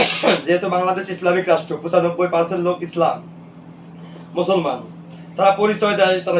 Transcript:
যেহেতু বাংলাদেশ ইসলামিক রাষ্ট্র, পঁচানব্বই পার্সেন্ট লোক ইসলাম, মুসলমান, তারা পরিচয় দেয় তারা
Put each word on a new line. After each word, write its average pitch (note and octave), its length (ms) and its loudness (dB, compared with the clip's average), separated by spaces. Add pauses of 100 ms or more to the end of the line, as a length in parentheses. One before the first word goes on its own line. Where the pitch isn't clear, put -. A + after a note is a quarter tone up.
(460)
যেহেতু F3 240 2
বাংলাদেশ F#3 400 0
ইসলামিক F3+ 400 0
রাষ্ট্র, D#3+ 240 0 (100)
পঁচানব্বই F3 520 0
পার্সেন্ট E3+ 320 0
লোক F3+ 100 0 (100)
ইসলাম, E3 300 0 (1160)
মুসলমান, F3+ 440 0 (560)
তারা G3 160 6
পরিচয় G#3 460 2
দেয় F#3 240 4
তারা F3 180 0